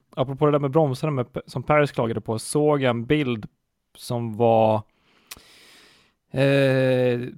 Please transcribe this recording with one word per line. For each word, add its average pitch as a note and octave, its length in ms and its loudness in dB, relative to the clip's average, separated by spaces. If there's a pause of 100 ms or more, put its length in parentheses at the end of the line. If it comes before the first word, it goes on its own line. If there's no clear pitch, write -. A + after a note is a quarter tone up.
(160)
apropå C3+ 300 -2
det D3 60 4
där D3 60 4
med C#3 120 -2
bromsarna D3+ 400 0
med, B2+ 160 -2 (200)
som B2+ 160 -8
Paris D3 300 2
klagade A2+ 280 -4
på, A2+ 180 -6
såg D3 440 0
jag B2+ 80 2
en A#2 160 -2
bild B2+ 400 -2 (500)
som A#2 400 -6
var, A2 460 4 (1500)
eh, C3 880 2 (180)